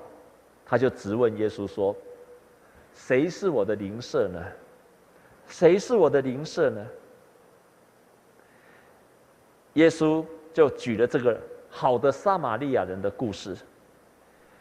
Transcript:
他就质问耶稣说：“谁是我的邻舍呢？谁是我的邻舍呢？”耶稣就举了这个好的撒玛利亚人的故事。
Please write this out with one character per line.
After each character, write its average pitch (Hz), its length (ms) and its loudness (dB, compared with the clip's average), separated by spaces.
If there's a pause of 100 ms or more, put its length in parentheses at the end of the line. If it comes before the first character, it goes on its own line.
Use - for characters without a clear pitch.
(640)
他 123 140 0
就 127 100 2
质 101 260 -4
问 113 220 0
耶 107 120 0
稣 101 180 -6
说 101 280 -2 (1000)
：“谁 139 340 0
是 185 220 -6
我 120 160 0
的 104 100 -2
邻 104 280 -8
舍 113 260 -2
呢？ 85 160 -10 (1000)
谁 180 320 4
是 220 160 -2
我 165 160 6
的 139 100 4
邻 131 240 -6
舍 156 240 0
呢？” 110 180 -6 (3000)
耶 160 140 8
稣 160 340 2 (300)
就 151 180 6
举 113 280 -4
了 120 80 4
这 143 120 -2
个 120 220 0 (300)
好 131 260 0
的 135 160 2
撒 196 240 0
玛 123 220 -4
利 139 140 -2
亚 101 120 2
人 92 160 -8
的 101 100 -2
故 107 220 -6
事。 95 240 -10 (1040)